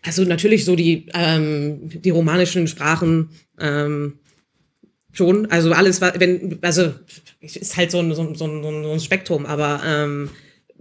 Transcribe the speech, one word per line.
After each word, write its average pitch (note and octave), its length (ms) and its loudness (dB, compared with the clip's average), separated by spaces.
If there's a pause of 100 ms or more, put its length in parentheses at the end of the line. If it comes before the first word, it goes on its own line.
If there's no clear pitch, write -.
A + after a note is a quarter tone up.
Also F3 220 0
natürlich F#3 400 4
so F3+ 120 2
die, E3 380 2
ähm, D#3 720 0 (140)
die F#3 80 2
romanischen E3+ 580 2
Sprachen, D#3+ 640 0 (300)
ähm, D3 580 -2 (920)
schon. G3 380 2
Also E3 220 4
alles, F3+ 280 4
wa-, F3+ 180 0
wenn, F3+ 440 0
also E3+ 300 2 (480)
ist - 360 -10
halt E3+ 140 -2
so F3 100 -2
ein, E3 140 0
so E3 80 -4
ein, D#3+ 120 -6
so D#3+ 120 -8
ein, D3+ 160 -8
so D3+ 300 -6
ein D#3+ 80 -2
Spektrum, D#3+ 460 -4
aber, D3 400 -2
ähm, D3 440 -2 (500)